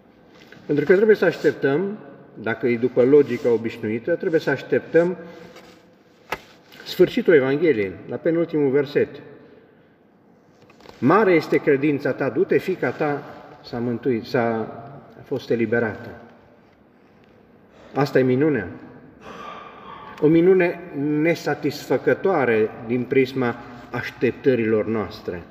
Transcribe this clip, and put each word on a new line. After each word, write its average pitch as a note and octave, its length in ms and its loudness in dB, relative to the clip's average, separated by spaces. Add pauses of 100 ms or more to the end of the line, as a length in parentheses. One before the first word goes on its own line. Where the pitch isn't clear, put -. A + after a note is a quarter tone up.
(640)
Pentru C#3+ 200 0
că F#3 100 6
trebuie G#3+ 200 6
să G3+ 100 0
așteptăm, E3 720 0 (360)
dacă A2+ 340 -4
e A#2+ 100 2
după B2 260 2
logica B2+ 460 4
obișnuită, A2+ 680 -2
trebuie D#3+ 240 0
să D3+ 100 -2
așteptăm E3 680 0 (1700)
sfârșitul - 480 2
Evangheliei, C3+ 580 4 (180)
la A#2+ 60 -8
penultimul D#3+ 540 0
verset. C#3 400 0 (1900)
„Mare F#3+ 320 4
este D#3+ 260 2
credința C#3 540 0
ta, C3+ 180 -4
du-te, D3 280 0
fiica D#3+ 320 -2
ta C#3+ 340 -4 (400)
s-a - 160 -10
mântuit, A#2 460 -2
s-a, A#2 240 0 (680)
a - 40 -20
fost - 260 -8
eliberată.” A#2 600 -2 (1800)
Asta C#3 260 2
e C3 40 4
minunea. B2+ 440 2 (1500)
O - 60 2
minune F3 520 4 (420)
nesatisfăcătoare C#3+ 1500 0 (180)
din B2 160 -2
prisma B2+ 520 0 (360)
așteptărilor A2+ 960 0
noastre. F#2+ 640 -6